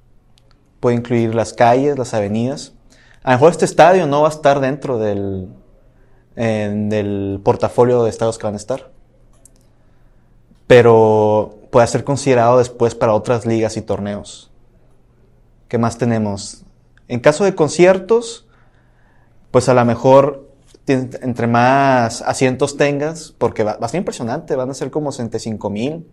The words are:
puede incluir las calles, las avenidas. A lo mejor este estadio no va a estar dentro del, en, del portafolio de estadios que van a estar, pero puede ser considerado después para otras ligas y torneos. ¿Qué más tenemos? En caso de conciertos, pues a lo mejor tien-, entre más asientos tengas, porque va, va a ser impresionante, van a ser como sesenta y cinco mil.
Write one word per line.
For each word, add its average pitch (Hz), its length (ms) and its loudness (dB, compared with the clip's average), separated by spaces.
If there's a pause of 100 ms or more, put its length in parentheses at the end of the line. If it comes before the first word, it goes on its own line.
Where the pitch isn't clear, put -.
(800)
puede 120 160 0
incluir 117 400 -2
las 113 160 -2
calles, 131 460 2
las 120 160 -8
avenidas. 113 600 -4 (480)
A 131 100 -2
lo 127 40 4
mejor 147 160 6
este 185 140 0
estadio 170 420 4
no 143 140 0
va 156 80 4
a - 20 -6
estar 143 300 0
dentro 135 360 -4
del, 98 520 -4 (880)
en, 107 500 -4
del 101 560 -4
portafolio 120 640 2
de 110 60 -2
estadios 113 260 -4
que 110 100 -8
van 104 60 -6
a 104 40 -10
estar, - 340 -10 (1800)
pero 110 920 4 (100)
puede 117 180 4
ser 117 180 -4
considerado 127 540 2
después 117 360 -2
para 117 180 0
otras 110 320 -2
ligas 113 300 -2
y 110 60 -8
torneos. 101 720 -10 (1160)
¿Qué 120 100 -6
más 117 200 -2
tenemos? 110 640 -4 (460)
En 123 100 -6
caso 151 240 2
de 190 120 0
conciertos, 190 920 0 (1040)
pues 123 180 2
a 127 60 6
lo 123 100 4
mejor 131 640 2 (340)
tien-, 127 380 -4
entre 120 240 -6
más 123 800 0
asientos 131 520 -2
tengas, 143 640 -4
porque 113 260 -2
va, 104 140 -4
va 117 80 -8
a 120 40 -6
ser 160 100 -6
impresionante, 156 560 -8
van 131 160 -6
a - 20 -10
ser 135 160 -10
como 147 220 -6
sesenta 117 260 -8
y 110 40 -6
cinco 107 280 -8
mil. 139 440 -8